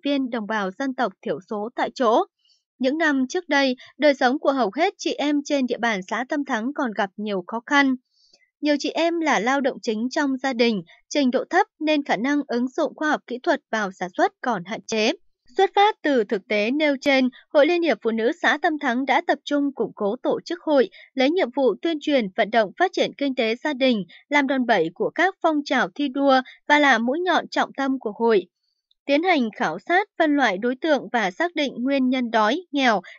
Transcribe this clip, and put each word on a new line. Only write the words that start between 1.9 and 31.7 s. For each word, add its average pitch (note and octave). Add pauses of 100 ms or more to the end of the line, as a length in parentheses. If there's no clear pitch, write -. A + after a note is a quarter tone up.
chỗ. C4 (540)
Những C4+
năm C#4
trước F4+
đây, C#4 (220)
đời C#4+
sống C4+
của -
hầu A#3+
hết F4+
chị D#4
em D4
trên C#4
địa A#3+
bàn A3
xã A3+
Tâm D4
Thắng B3
còn C4
gặp G3+
nhiều G3+
khó A3+
khăn. C#4 (680)
Nhiều D4
chị D4
em E4+
là C#4
lao C4
động B3
chính A3+
trong C#4
gia C4+
đình, A#3 (280)
trình C4+
độ B3+
thấp F#4 (120)
nên D4+
khả C4
năng C#4+
ứng A#3+
dụng D4+
khoa G3+
học G3
kỹ B3
thuật D#4 (120)
vào G#3
sản F3+
xuất F4+ (100)
còn G#3+
hạn F#3+
chế. A3 (460)
Xuất F#4+
phát G#4
từ C4+
thực G#3
tế G#3+
nêu D4
trên, C4 (240)
Hội D4
Liên F4
hiệp C#4+
Phụ A3+
nữ A3+ (100)
xã C4+
Tâm D#4
Thắng C4+
đã C4+
tập D4+
trung C#4+
củng G3
cố G#3
tổ D4
chức E4+
hội, C#4 (240)
lấy C4
nhiệm E4+
vụ B3
tuyên E4
truyền, C4+ (100)
vận G#3+
động G#3+
phát F4+
triển A#3+
kinh C#4
tế A3+
gia D4+
đình, A#3+ (240)
làm C#4+
đòn C4
bẩy F#3
của F#3+
các F4+
phong D#4
trào A3+
thi C#4+
đua C4+ (260)
và D4
là C#4
mũi B3+
nhọn F4
trọng G#3+
tâm C4+
của G#3+
hội. A3 (600)
Tiến D4
hành D4
khảo F#3
sát, F#4 (100)
phân D4+
loại A3+
đối B3
tượng B3+
và G#3
xác F4
định C#4+